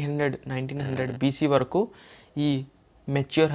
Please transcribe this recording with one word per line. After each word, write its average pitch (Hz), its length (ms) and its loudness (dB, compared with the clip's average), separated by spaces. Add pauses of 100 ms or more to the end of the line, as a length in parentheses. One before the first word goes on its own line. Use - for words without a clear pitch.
హండ్రెడ్, 147 320 0 (160)
నైన్టీన్ 131 340 -6
హండ్రెడ్ 131 260 -4 (100)
బీసీ 139 320 2
వరకు 135 260 2 (640)
ఈ - 20 2 (680)
మెచ్యూర్ 147 380 2